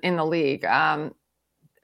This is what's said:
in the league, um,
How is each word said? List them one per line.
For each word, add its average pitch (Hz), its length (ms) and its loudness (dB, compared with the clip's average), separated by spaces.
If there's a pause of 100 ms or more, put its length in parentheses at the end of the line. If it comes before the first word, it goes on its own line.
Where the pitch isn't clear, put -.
in 180 140 0
the 156 80 0
league, 160 400 0
um, 151 500 0 (680)